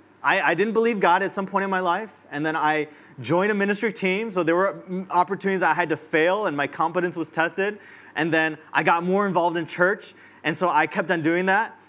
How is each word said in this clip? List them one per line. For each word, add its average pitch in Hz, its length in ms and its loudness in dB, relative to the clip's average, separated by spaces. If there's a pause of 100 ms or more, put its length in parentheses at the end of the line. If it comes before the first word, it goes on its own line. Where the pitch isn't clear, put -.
(220)
I, 151 200 2
I 170 140 2
didn't 208 180 0
believe 226 260 2
God 185 240 4
at 185 100 -4
some 196 120 -6
point 196 180 -2
in 196 60 -4
my 185 100 -2
life. 185 300 -2 (220)
And 143 140 -4
then 156 100 -2
I 151 320 0 (340)
joined 175 300 2
a - 20 0
ministry 202 400 -2
team. 196 360 -2
So 180 140 -2
there 165 140 2
were, 185 320 -2
mm, 185 200 -8
opportunities 180 520 0
I 160 120 4
had 170 140 0
to 151 80 -2
fail 180 520 0
and 147 100 -4
my 139 100 0
confidence 170 480 -2
was 165 140 -6
tested. 190 500 -2 (360)
And 160 180 0
then 160 240 2 (160)
I 156 100 2
got 175 200 4
more 196 220 2
involved 170 300 2
in 165 100 -2
church. 185 480 0 (300)
And 151 140 -2
so 180 100 0
I 156 180 4
kept 180 260 -4
on 165 100 0
doing 170 240 0
that. 196 320 0 (120)